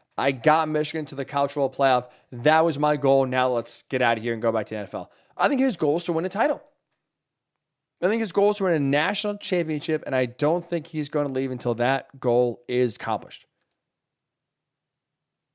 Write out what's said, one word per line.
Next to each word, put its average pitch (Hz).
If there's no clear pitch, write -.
"I 135
got 151
Michigan 151
to 139
the 135
college 143
football 135
playoff. 131
That 151
was 156
my 151
goal. 135
Now 127
let's 120
get 131
out 117
of 110
here 117
and 113
go 113
back 113
to -
the 107
N 104
F 98
L." 90
I 185
think 254
his 262
goal 147
is 175
to -
win 165
a 185
title. 262
I 175
think 220
his 208
goal 202
is 208
to 202
win 180
a 156
national 165
championship, 156
and 135
I 127
don't 151
think 160
he's 151
gonna 147
leave 131
until 120
that 127
goal 123
is 123
accomplished. -